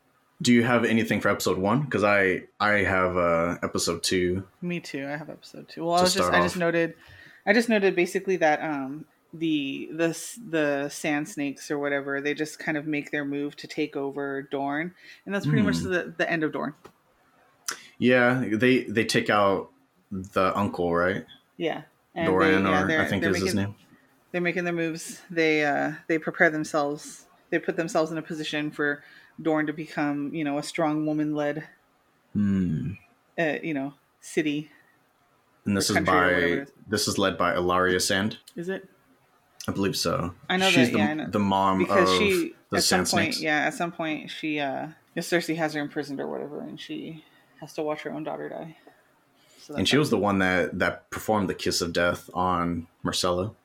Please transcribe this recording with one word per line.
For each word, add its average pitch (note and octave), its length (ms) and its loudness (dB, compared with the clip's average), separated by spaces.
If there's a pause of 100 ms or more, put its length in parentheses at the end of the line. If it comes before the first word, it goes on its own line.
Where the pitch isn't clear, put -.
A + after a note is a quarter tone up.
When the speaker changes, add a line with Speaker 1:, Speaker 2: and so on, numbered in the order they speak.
(420)
Speaker 1:
Do A#2+ 120 4
you A#2+ 100 8
have A#2+ 220 4
anything A2 360 2
for G#2 80 2
episode G2 300 0
one? A2+ 280 2
'Cause G#2 160 0
I, G2 400 4 (160)
I G#2 240 4
have, F#2 320 2
uh, F2 460 2
episode F2+ 400 -2
two. F#2 460 0 (140)
Speaker 2:
Me F3 180 -6
too. C#3 260 -10
I C#3+ 100 -8
have D3+ 140 -12
episode - 400 -18
two. D#3 160 -10
Well, E3+ 80 0
I F3 40 4
Speaker 1:
To F3+ 60 6
Speaker 2:
was F#3 120 4
just, F#3 120 2
Speaker 1:
start F3+ 120 2
Speaker 2:
I F3+ 40 4
just F3+ 120 -2
Speaker 1:
off. F3+ 40 -4
Speaker 2:
noted, E3+ 360 0 (500)
I G3+ 80 6
just A#3 160 2
noted G3 260 4
basically F3+ 420 0
that, D3+ 260 4
um, C#3+ 420 -6 (280)
the, D3 600 -2
the E3 160 0
s-, - 300 -10 (100)
the C#3+ 400 0
Sand D3+ 400 -4
Snakes C#3+ 400 -6
or D3+ 80 -2
whatever, C#3+ 440 -2
they D3 120 0
just D3+ 240 -6
kind D#3+ 180 -4
of D3 120 -6
make C#3+ 240 -4
their D3 120 -4
move C#3+ 340 -6
to D3 100 -14
take D3+ 280 -4
over C#3 460 -6
Dorne, C#3+ 520 -4 (320)
and F#3+ 80 -8
that's G3 120 -2
pretty D3+ 160 4
much - 160 2
Speaker 1:
Hmm. - 140 -4
Speaker 2:
the, E3+ 260 -2
the - 120 0
end D#3+ 140 0
of D3+ 80 0
Dorne. D3+ 220 -6 (1300)
Speaker 1:
Yeah, B2 520 4
they, A#2+ 340 4
they G#2+ 200 0
take A#2 240 0
out G2+ 400 4 (420)
the F#2+ 460 0
uncle, F2+ 360 0
right? F2+ 300 2 (340)
Speaker 2:
Yeah. E3 260 -4 (320)
And E3+ 100 -2
Speaker 1:
Doran, F#2+ 380 4
Speaker 2:
they, F#2+ 60 2
yeah, F#2+ 140 2
Speaker 1:
or F#2+ 40 0
Speaker 2:
they're, - 140 2
Speaker 1:
I - 40 0
think F#2+ 160 -2
Speaker 2:
they're F#2+ 100 2
Speaker 1:
is F#2 120 0
his F#2 120 0
Speaker 2:
making, G2+ 180 0
Speaker 1:
name. - 20 -20 (560)
Speaker 2:
they're F3 100 -4
making F3 220 -2
their F3 100 -2
moves. E3 560 -6
They, D#3+ 340 2
uh, C#3+ 300 0 (140)
they D#3+ 100 2
prepare E3 320 2
themselves. D3+ 760 -4 (260)
They E3 80 2
put - 180 -4
themselves E3 340 0
in D#3+ 60 -4
a D#3 60 -6
position D3+ 480 -6
for D3 320 -2 (380)
Dorne D#3 260 2
to D3 60 -4
become, D3 600 -4
you D#3+ 80 -2
know, C#3+ 140 -2
a D3 60 -4
strong D3+ 420 0
woman-led, D3+ 580 -2 (720)
Speaker 1:
Hmm. F#2 600 0 (460)
Speaker 2:
uh, D#3 240 0
you D#3+ 100 -4
know, C#3 200 -6 (260)
city D3+ 500 -4 (960)
Speaker 1:
And G2+ 120 2
this F#2+ 120 2
Speaker 2:
or G#2+ 40 2
Speaker 1:
is - 20 4 (100)
Speaker 2:
country F#2 80 4
or F2+ 120 6
whatever F2+ 160 4
Speaker 1:
by, F2 60 4
Speaker 2:
it F2 160 0
is. - 80 -20 (160)
Speaker 1:
this G#2 200 -2
is F#2+ 100 -2
led F#2+ 200 2
by F2 180 2
Ilaria F2+ 460 4
Sand. G2+ 380 0 (180)
Speaker 2:
Is E3+ 100 -8
it? F#3+ 220 -8 (800)
Speaker 1:
I G2 60 -4
believe G2 220 -2
so. F2 380 -2 (160)
Speaker 2:
I F#3 80 0
know F#3+ 120 2
Speaker 1:
She's B2 180 6
Speaker 2:
that, A#2 60 -2
Speaker 1:
the, A2+ 40 2
Speaker 2:
yeah, G#2 120 2
I G3+ 40 -2
know. - 160 -8
Speaker 1:
the G#2 100 0
mom G2 400 2
Speaker 2:
Because F#2 320 4
Speaker 1:
of F#2 60 4
Speaker 2:
she, F#2 380 0 (160)
Speaker 1:
the G2+ 60 0
Speaker 2:
at F2+ 60 2
some F#3 220 2
Speaker 1:
Sand - 40 -4
Speaker 2:
point, D#3+ 260 0
Speaker 1:
Snakes. D#3 60 -6
Speaker 2:
yeah, D3+ 180 0
at D3 160 -2
some E3+ 160 -4
point D#3 400 -6
she, D3+ 280 -4
uh, C3+ 280 -4 (260)
'cause F3 160 -6
Cersei E3+ 260 0
has D#3 200 -2
her D3 60 -4
imprisoned C#3+ 380 -6
or D3 80 -6
whatever, D3 340 -8
and - 180 -12
she D#3 440 -12 (360)
has D3+ 140 -16
to D#3+ 100 -4
watch D3+ 180 -4
her D3 100 -8
own D3+ 120 -8
daughter D3 260 -8
die. D#3+ 260 -12 (840)
So - 160 -18
Speaker 1:
And - 60 0
Speaker 2:
that's F#2+ 100 0
Speaker 1:
she B2 60 4
Speaker 2:
how - 20 6
Speaker 1:
was C#3+ 100 2
the A2 80 2
one G2 220 2
that, F#2 400 2
that - 320 -2
performed G#2 360 0
the F#2 60 0
kiss - 280 -2
of E2+ 120 -2
death F2 400 0
on F2 540 0 (180)
Myrcella. F2+ 480 0 (120)